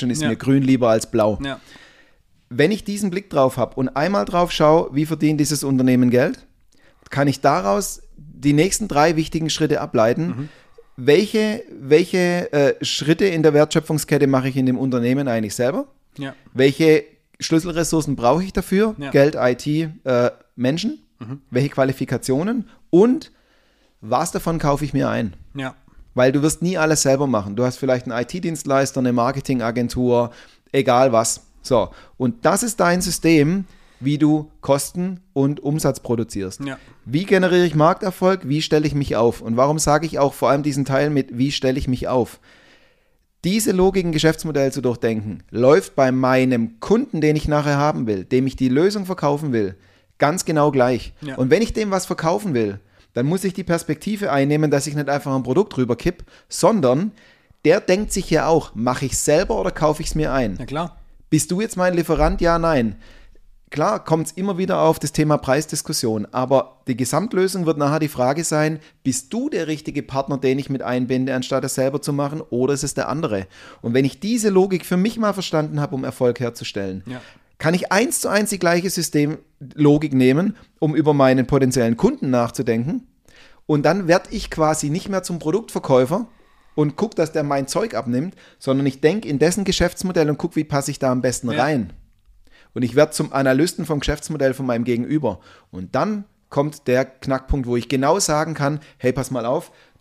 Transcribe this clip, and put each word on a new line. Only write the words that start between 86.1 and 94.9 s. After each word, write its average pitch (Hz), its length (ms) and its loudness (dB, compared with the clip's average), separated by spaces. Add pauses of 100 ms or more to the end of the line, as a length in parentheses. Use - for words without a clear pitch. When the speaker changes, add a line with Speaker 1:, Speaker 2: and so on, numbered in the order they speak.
Speaker 1:
und 151 220 0
guck, 220 180 -4
dass 160 160 -2
der 156 120 -2
mein 139 240 -2
Zeug 220 280 -4
abnimmt, 120 400 -4 (240)
sondern 135 260 0
ich 135 160 -4
denk 190 240 2
in 143 140 -2
dessen 180 240 2
Geschäftsmodell 175 680 0
und 147 80 -2
guck, - 180 -6
wie 156 80 0
passe 143 280 -4
ich - 80 -10
da 131 120 0
am 127 100 0
besten 123 300 -2
Speaker 2:
Ja. 131 120 0
Speaker 1:
rein. 131 300 -2 (800)
Und 120 100 -4
ich 117 120 -2
werd 147 180 4
zum 151 180 -4
Analysten 135 540 0
vom 151 160 -4
Geschäftsmodell 147 520 -2
von 135 120 -8
meinem 120 180 -2
Gegenüber. 120 560 -2 (320)